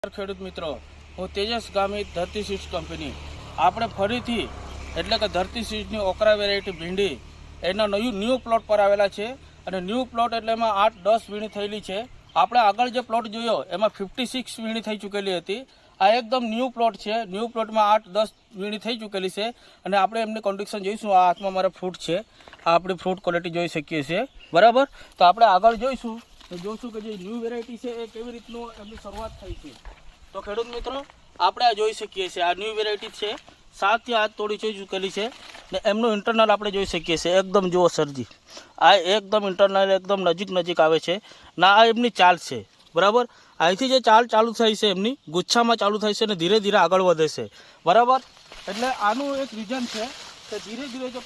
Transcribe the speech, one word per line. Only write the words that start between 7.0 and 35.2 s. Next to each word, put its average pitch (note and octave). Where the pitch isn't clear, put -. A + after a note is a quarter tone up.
એના G3+
ન્યૂ, G#3
ન્યૂ A3
પ્લોટ A3+
પર G#3
આવેલા G3+
છે G3+
અને F#3+
ન્યૂ A3+
પ્લોટ A#3
એટલે A3
એમાં A3+
આઠ G#3
દસ G#3+
વીણી G#3
થયેલી G#3
છે. F#3+
આપણે A3
આગળ A3
જે B3
પ્લોટ A3+
જોયો A3+
એમાં G3+
ફિફ્ટી G#3
સિક્સ -
વીણી A3
થઈ G#3+
ચૂકેલી G3
હતી. G#3+
આ F#3+
એકદમ A#3+
ન્યૂ A#3
પ્લોટ A#3
છે. G#3+
ન્યૂ G3+
પ્લોટમાં A3
આઠ G#3+
દસ G#3
વીણી G#3
થઈ A#3+
ચૂકેલી G3
છે G3+
અને F#3+
આપણે G3
એમની A3
કન્ડિશન G3
જોઈશું. G#3+
આ F#3
હાથમાં F#3+
મારા F#3
ફ્રૂટ F3+
છે, E3
આ -
આપણી F3
ફ્રૂટ F#3
ક્વોલિટી E3+
જોઈ F3
શકીએ D#3
છીએ, E3
બરાબર? A3+
તો -
આપણે G3+
આગળ G3+
જોઈશું, A#3+
તો F3+
જોઈશું G#3+
કે A3
જે A3
ન્યૂ G3+
વેરાયટી A#3
છે A#3+
એ A#3
કેવી A3+
રીતનું A#3
એમની G#3+
શરૂઆત G#3+
થઈ F#3
છે. C#4+
તો G3
ખેડૂત G#3+
મિત્રો, A#3+
આપણે F#3+
આ A#3
જોઈ G#3+
શકીએ F#3+
છીએ, F3
આ F3
ન્યૂ G#3+
વેરાયટી G#3+
છે, -
સાતથી A3+
આઠ G#3+
તોડી G#3
જોઈ G#3+
ચૂકેલી F#3+
છે G3